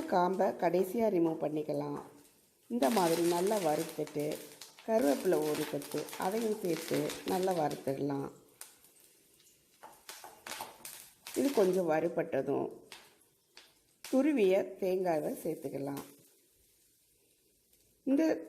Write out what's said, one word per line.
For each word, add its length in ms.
காம்பை 360
கடைசியா 520
ரிமூவ் 280
பண்ணிக்கலாம். 600
இந்த 240
மாதிரி 260
நல்லா 220
வறுத்துட்டு 580
கருவேப்பிலை 520
ஒரு 200
கொத்து 320
அதையும் 380
சேர்த்து 340
நல்லா 280
வறுத்துடலாம். 680
இது 80
கொஞ்சம் 320
வறுபட்டதும் 760
துருவிய 500
தேங்காவை 500
சேர்த்துக்கலாம். 600
இந்த 180